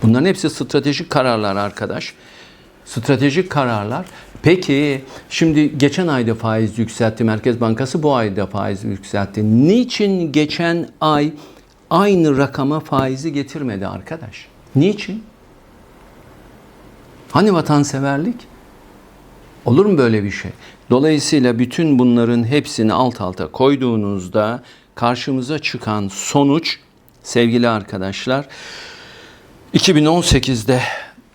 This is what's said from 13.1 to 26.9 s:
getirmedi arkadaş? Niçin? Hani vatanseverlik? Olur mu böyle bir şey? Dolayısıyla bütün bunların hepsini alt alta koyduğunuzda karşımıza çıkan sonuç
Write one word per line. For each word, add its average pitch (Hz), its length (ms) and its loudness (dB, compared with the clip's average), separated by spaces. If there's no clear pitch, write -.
getirmedi 135 540 -6
arkadaş? 98 600 -12
Niçin? 202 480 0
Hani 196 220 4
vatanseverlik? 143 840 0
Olur 139 200 6
mu 196 120 4
böyle 113 260 2
bir 98 80 -4
şey? - 200 -10
Dolayısıyla 135 720 2
bütün 135 400 2
bunların 120 440 4
hepsini 117 500 0
alt 117 280 0
alta 92 260 -6
koyduğunuzda 110 1160 0
karşımıza 131 640 -2
çıkan 107 480 -4
sonuç 143 720 0